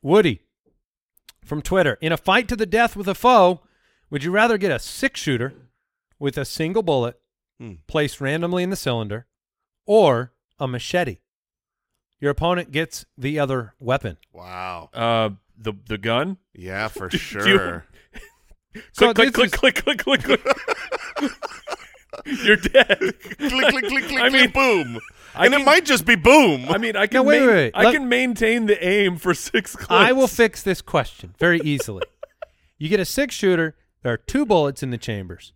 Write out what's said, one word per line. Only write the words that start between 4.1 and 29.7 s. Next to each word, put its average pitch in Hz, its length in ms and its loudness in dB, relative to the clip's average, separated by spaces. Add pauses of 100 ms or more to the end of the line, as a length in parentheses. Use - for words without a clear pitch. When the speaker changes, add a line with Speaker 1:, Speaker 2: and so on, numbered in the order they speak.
Speaker 1:
you 175 60 -4
rather 220 260 2
get 185 140 0
a 120 80 -2
six-shooter 135 720 -4 (680)
with 143 180 -4
a 139 60 -6
single 175 400 -4
bullet 127 340 -2 (400)
Speaker 2:
Hmm. 110 180 -16 (120)
Speaker 1:
placed 151 320 -4
randomly 170 440 -2
in 180 60 -4
the 190 60 -4
cylinder 113 520 -6 (580)
or 143 480 4 (260)
a 135 80 -4
machete? 127 520 -4 (1000)
Your 143 120 -2
opponent 170 420 -2
gets 160 320 -6 (120)
the 143 220 -4
other 131 400 -4
weapon. 120 380 -4 (160)
Speaker 2:
Wow. 90 600 -12
Speaker 3:
Uh, 113 360 0 (280)
the, 113 140 -8 (160)
the 110 100 -8
gun? 123 380 -4 (180)
Speaker 2:
Yeah, 95 360 -8
for 98 180 -12
Speaker 3:
<laughs> - 0 -
Do - 80 -8
you - 60 -2
Speaker 2:
sure. 95 640 -2 (1040)
Speaker 1:
So 240 220 2
Speaker 3:
click, 226 200 4
click, 233 180 2
Speaker 1:
this - 80 -6
Speaker 3:
click, 262 180 2
Speaker 1:
is - 60 -6
Speaker 3:
click, 285 200 -2
click, 269 200 0
click, 269 180 0
click. - 880 -6
<laughs> - 0 - (960)
You're 220 300 2
dead. - 440 2
Speaker 2:
Click, - 380 -8
click, 285 120 -4
click, 262 400 0
click, 262 320 -4
Speaker 3:
I 254 80 4
Speaker 2:
click, 269 40 -2
Speaker 3:
mean, 254 180 4
Speaker 2:
boom. 180 480 0 (360)
Speaker 3:
I 170 100 2
Speaker 2:
And 254 80 6
it 294 40 2
Speaker 3:
can 277 80 0
Speaker 2:
might 311 200 4
just 240 200 0
be 233 100 6
boom. 185 540 6
Speaker 3:
I 185 80 0
mean, 220 180 -4
I 196 80 0
Speaker 1:
No, 214 40 0
Speaker 3:
can 262 180 2
Speaker 1:
wait, 294 140 6
Speaker 3:
main-, 269 80 4
Speaker 1:
wait, 233 80 6
wait. 135 200 2
Speaker 3:
I - 100 2
Speaker 1:
Let 240 80 6
Speaker 3:
can 269 160 -2
maintain 240 580 0
the 208 180 0
aim 190 320 0
for 180 160 -2
six - 420 -6